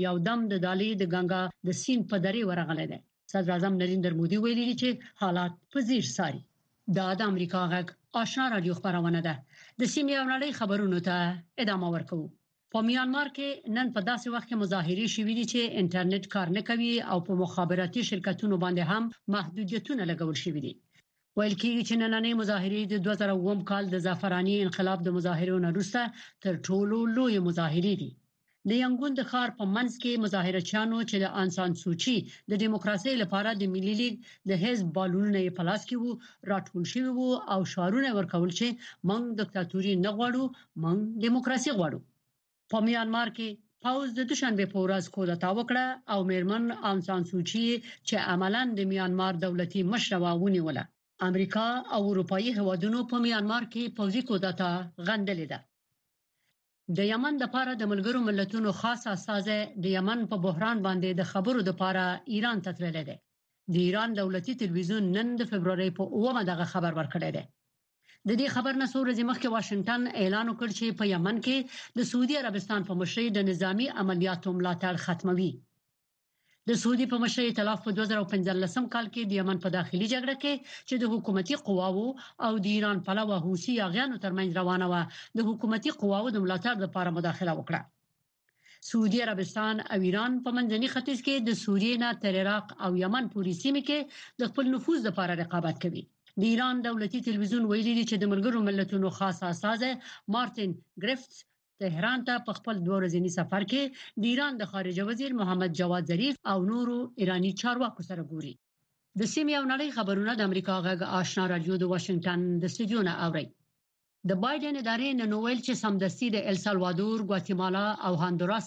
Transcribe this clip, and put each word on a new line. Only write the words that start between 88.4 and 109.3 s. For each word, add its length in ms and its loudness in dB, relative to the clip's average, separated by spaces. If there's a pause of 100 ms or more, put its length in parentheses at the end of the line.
سعودي 360 4
عربستان 500 -2 (180)
او 60 2 (100)
ایران 220 2 (120)
په 140 -4
منځني 360 2
ختیځ 320 -2
کې 100 2 (120)
د 20 2 (140)
سوریې 400 2
نه 60 2 (120)
تر 120 2 (100)
عراق 400 -2
او 80 2 (120)
یمن 300 0
پورې 280 0
سیمې 260 2
کې 120 2 (400)
د 20 0 (120)
خپل 120 2 (100)
نفوذ 240 2 (100)
لپاره 340 0
رقابت 400 0
کوي. 200 -4 (360)
د 40 2 (100)
ایران 220 2 (120)
دولتي 400 -2
تلویزیون 380 2
ویلي 320 2
دي 120 4
چې 80 2
د 140 2
ملګرو 360 2
ملتونو 500 2
خاص 260 0
استازی 480 0 (420)
مارټین 380 -2 (320)
ګریفټس 340 -4 (440)
تهران 460 0
ته 60 0 (120)
په 120 -4
خپل 180 -4 (100)
دوه 140 2
ورځني 360 2
سفر 360 0
کې 120 2 (380)
د 100 0
ایران 260 0
د 140 -4
خارجه 380 -2
وزیر 320 -4
محمد 380 0
جواد 320 0
ظریف 280 0 (120)
او 60 2 (120)
نورو 280 0 (240)
ایراني 300 2 (100)
چارواکو 480 -2
سره 220 -6
ګوري. 220 -8 (640)
د 20 2 (120)